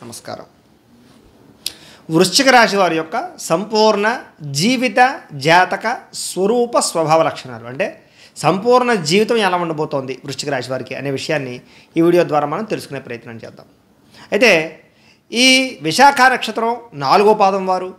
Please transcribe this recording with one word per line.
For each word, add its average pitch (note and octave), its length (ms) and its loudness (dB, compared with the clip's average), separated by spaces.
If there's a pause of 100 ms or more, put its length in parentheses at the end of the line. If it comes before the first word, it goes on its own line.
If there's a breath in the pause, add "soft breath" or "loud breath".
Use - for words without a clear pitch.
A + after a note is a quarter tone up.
నమస్కారం. A2+ 400 -16 (1700 loud breath)
వృశ్చిక F#3 360 2
రాశి A3+ 300 4
వారి E3+ 180 2
యొక్క A3+ 440 -6
సంపూర్ణ G#3+ 760 0 (240)
జీవిత B3 800 0 (140)
జాతక F3+ 640 0 (160)
స్వరూప A#3 680 -2
స్వభావ D#3+ 440 2
లక్షణాలు, B2+ 420 -8
అంటే C#3 360 -8 (360 soft breath)
సంపూర్ణ A#3+ 560 2
జీవితం G#3 440 0
ఎలా F#3 200 0
ఉండబోతోంది D3+ 680 -6
వృశ్చిక C#3 240 -10
రాశి B2+ 220 -6
వారికి C3 240 -8
అనే C3+ 160 -8
విషయాన్ని C3+ 500 -6 (360 soft breath)
ఈ E3 40 4
వీడియో E3+ 220 4
ద్వారా D3 240 0
మనం D#3+ 160 -6
తెలుసుకునే C#3 360 -10
ప్రయత్నం A#2+ 340 -14
చేద్దాం. - 320 -18 (680 loud breath)
అయితే F#3+ 480 2 (520 soft breath)
ఈ C4 500 2
విశాఖ C4+ 400 4
నక్షత్రం A#3 540 0 (180)
నాలుగో E3 400 4
పాదం F#3+ 320 0
వారు, F#3 340 -4